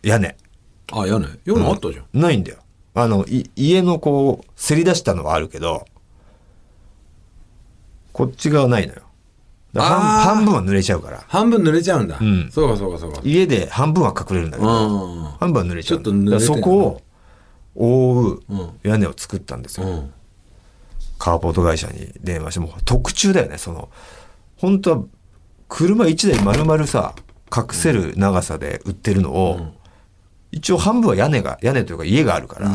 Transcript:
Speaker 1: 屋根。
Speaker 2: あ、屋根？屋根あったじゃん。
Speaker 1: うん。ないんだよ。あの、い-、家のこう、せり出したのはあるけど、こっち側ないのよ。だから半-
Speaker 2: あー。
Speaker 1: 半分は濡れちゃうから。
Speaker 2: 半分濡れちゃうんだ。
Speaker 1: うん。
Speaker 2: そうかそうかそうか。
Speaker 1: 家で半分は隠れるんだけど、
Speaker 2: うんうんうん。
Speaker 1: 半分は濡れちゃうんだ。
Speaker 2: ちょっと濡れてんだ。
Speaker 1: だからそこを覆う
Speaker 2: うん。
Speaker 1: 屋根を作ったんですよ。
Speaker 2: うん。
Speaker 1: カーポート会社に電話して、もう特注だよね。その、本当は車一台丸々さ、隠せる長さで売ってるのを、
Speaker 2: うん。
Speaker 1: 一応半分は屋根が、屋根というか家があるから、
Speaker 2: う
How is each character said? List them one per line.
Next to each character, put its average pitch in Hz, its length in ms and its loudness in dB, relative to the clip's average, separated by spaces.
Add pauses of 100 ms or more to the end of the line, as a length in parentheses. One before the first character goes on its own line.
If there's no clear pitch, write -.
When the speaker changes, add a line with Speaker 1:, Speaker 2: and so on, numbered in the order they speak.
Speaker 1:
屋 107 160 2
根。 95 180 -2 (560)
Speaker 2:
あ、 104 140 -4
屋 104 120 0
根？ 80 80 -4 (180)
屋 196 100 -2
根 208 140 2
あ 185 40 2
っ - 80 -2
た - 120 -6
じ - 60 -14
ゃ - 20 -16
ん。 - 40 -20 (100)
Speaker 1:
う 123 40 2
ん。 - 40 4
な 170 80 4
い 120 80 2
ん 87 60 -2
だ - 80 -12
よ。 - 60 -20 (360)
あ 120 120 2
の、 101 200 0
い-、 - 300 -4
家 175 260 2
の 175 160 2
こ 139 440 2
う、 - 140 -20
せ - 180 -2
り 165 100 4
出 180 100 4
し 170 80 -4
た 92 120 0
の 82 100 -6
は 78 100 -2
あ 78 60 0
る 80 80 -6
け - 120 -14
ど、 80 240 -6 (2250)
こ - 120 -2
っ 127 80 -2
ち - 160 -6
側 143 200 4
な 117 120 2
い 80 60 -4
の 62 80 -16
よ。 - 80 -20 (720)
だ 117 80 0
か 165 80 2
ら 185 60 4
半- 190 40 2
Speaker 2:
あ 214 200 4
ー。 208 160 4
Speaker 1:
半 220 100 4
分 202 80 4
は 110 80 2
濡 95 100 0
れ 98 100 4
ち - 80 -2
ゃ 90 60 2
う 78 60 -8
か 69 80 -16
ら。 - 180 -16
Speaker 2:
半 220 220 2
分 220 120 4
濡 156 100 4
れ 165 100 2
ち 185 100 0
ゃ 160 40 2
う 113 80 0
ん 85 40 -4
だ。 73 100 -8
Speaker 1:
う 110 60 -2
ん。 95 260 2
Speaker 2:
そ 156 140 0
う 127 60 2
か 104 80 0
そ 98 100 -4
う 87 40 -4
か 82 60 -8
そ 80 100 -10
う 76 40 -10
か。 71 100 -12
Speaker 1:
家 165 240 4
で 110 220 0
半 147 240 0
分 175 100 2
は 113 160 2
隠 - 180 -4
れ 85 60 0
る 82 60 -4
ん - 20 -6
だ - 60 -12
け - 60 -4
ど、 107 60 2
Speaker 2:
う 113 40 2
ん 113 40 4
う 104 300 0 (120)
ん 82 60 -10
う 73 40 -10
ん。 - 40 -10
Speaker 1:
半 170 200 -2
分 95 160 0
は 87 60 -4
濡 - 0 -
れ 82 100 -8
ち 175 80 -4
ゃ 165 40 2
う - 20 -10
ん - 40 -10
だ。 - 20 -16
Speaker 2:
ち 110 40 -2
ょ 101 40 0
っ - 0 -
と - 0 -
濡 - 20 2
れ 101 40 2
て 101 40 2
ん - 20 2
だ。 101 60 2
Speaker 1:
だ 113 160 4
か 151 60 2
ら - 40 0
そ - 60 -2
こ 190 160 4
を 160 240 0 (720)
覆 127 480 2
う 98 260 -2
Speaker 2:
う 98 80 -6
ん。 87 140 -8 (120)
Speaker 1:
屋 107 140 2
根 104 100 2
を 69 80 -8
作 - 220 -10
っ 87 40 -10
た - 160 -12
ん 62 60 -12
で - 60 -16
す - 100 -12
よ。 95 80 -6
Speaker 2:
う 92 40 -4
ん。 71 220 -8 (1080)
Speaker 1:
カ 85 180 0
ー - 20 -6
ポ 82 120 -2
ー - 20 -4
ト 85 100 2
会 82 140 2
社 80 120 -8
に - 220 -14 (120)
電 85 200 -6
話 80 100 -8
し - 20 -10
て、 87 60 -4
も 78 80 -6
う - 20 -14 (160)
特 - 260 0
注 196 220 0
だ 170 80 2
よ - 80 -6
ね。 73 80 -12
そ 87 140 -12
の、 - 180 -14 (680)
本 190 240 2
当 165 200 0
は - 40 -8 (640)
車 190 380 2
一 165 240 2
台 120 120 2
丸 110 220 2
々 156 220 2
さ、 92 280 -2 (400)
隠 117 180 0
せ - 200 0
る 92 240 -2
長 95 240 2
さ 78 160 -6
で - 300 -8
売 98 60 -4
っ - 20 -8
て - 180 -4
る 95 80 2
の 71 140 0
を、 90 220 0
Speaker 2:
う 85 40 -10
ん。 78 120 -10 (800)
Speaker 1:
一 156 180 -6
応 175 80 4
半 226 240 2
分 214 60 4
は 104 80 2
屋 117 120 2
根 131 140 0
が、 64 180 -8
屋 131 140 0
根 113 100 0
と 85 80 -10
い 80 40 -10
う - 20 -10
か 80 60 -8
家 123 200 2
が 92 100 2
あ 78 60 -2
る 62 80 -12
か - 120 -16
ら、 101 80 -2
Speaker 2:
う 101 60 0